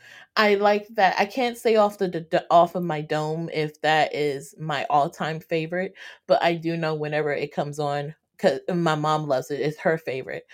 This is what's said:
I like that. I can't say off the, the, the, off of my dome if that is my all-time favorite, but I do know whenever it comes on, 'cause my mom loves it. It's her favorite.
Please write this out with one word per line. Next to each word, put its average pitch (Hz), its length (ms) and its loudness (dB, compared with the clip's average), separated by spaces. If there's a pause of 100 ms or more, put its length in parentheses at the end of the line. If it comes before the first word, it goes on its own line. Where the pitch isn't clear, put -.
(360)
I 208 180 4
like 208 400 2
that. 190 240 4
I 196 80 4
can't 240 320 -2
say 226 180 2
off 208 220 2
the, 196 100 0
the, 165 220 -6
the, - 200 0
off 170 260 6
of 180 80 -4
my 156 160 -4
dome 156 520 -4
if 151 300 -4
that 151 320 2
is 147 440 -4
my 156 300 -4
all-time 160 520 0
favorite, 175 540 -4 (320)
but - 160 2
I 170 120 2
do 165 220 -4
know 160 180 -2
whenever 151 380 -2
it 143 200 -6
comes 147 260 -6
on, 147 360 -4 (240)
'cause 151 220 2 (120)
my 170 220 2
mom 156 340 0
loves 131 220 -2
it. 139 100 -4
It's 151 200 -2
her 165 180 0
favorite. - 560 -10